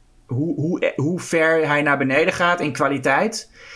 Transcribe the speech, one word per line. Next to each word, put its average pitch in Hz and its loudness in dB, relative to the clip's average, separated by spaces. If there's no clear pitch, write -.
hoe, 143 -4
hoe, - -2
hoe 160 -2
ver 160 2
hij 147 2
naar 143 2
beneden 139 2
gaat 175 0
in 151 -2
kwaliteit... 143 0